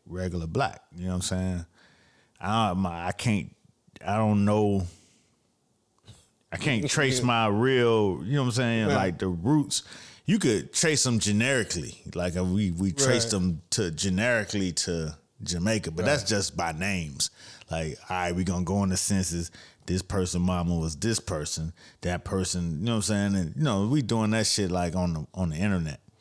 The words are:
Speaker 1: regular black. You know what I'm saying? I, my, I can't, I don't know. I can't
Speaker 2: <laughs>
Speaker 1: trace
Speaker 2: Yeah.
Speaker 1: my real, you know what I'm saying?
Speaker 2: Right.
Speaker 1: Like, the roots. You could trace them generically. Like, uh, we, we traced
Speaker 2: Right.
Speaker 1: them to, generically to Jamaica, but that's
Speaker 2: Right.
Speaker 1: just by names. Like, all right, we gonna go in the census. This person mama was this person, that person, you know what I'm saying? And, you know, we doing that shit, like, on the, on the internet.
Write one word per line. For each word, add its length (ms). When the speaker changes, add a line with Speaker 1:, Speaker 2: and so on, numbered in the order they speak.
Speaker 1:
regular 400
black. 360
You 80
know 60
what 60
I'm 60
saying? 440
I, 340
my, 340
I 40
can't, 420
I 100
don't 300
know. 400
I 40
can't 340
Speaker 2:
<laughs> 0
Speaker 1:
trace 300
Speaker 2:
Yeah. 60
Speaker 1:
my 220
real, 760
you 100
know 80
what 60
I'm 40
saying? 360
Speaker 2:
Right. 60
Speaker 1:
Like, 240
the 100
roots. 540
You 120
could 340
trace 320
them 140
generically. 840
Like, 220
uh, 80
we, 260
we 220
traced 340
Speaker 2:
Right. 40
Speaker 1:
them 300
to, 200
generically 840
to 440
Jamaica, 500
but 120
that's 180
Speaker 2:
Right. 60
Speaker 1:
just 280
by 160
names. 580
Like, 280
all 60
right, 180
we 100
gonna 200
go 180
in 80
the 60
census. 540
This 160
person 400
mama 340
was 200
this 240
person, 520
that 220
person, 560
you 60
know 60
what 40
I'm 220
saying? 40
And, 200
you 60
know, 240
we 160
doing 300
that 140
shit, 240
like, 240
on 200
the, 200
on 160
the 60
internet. 440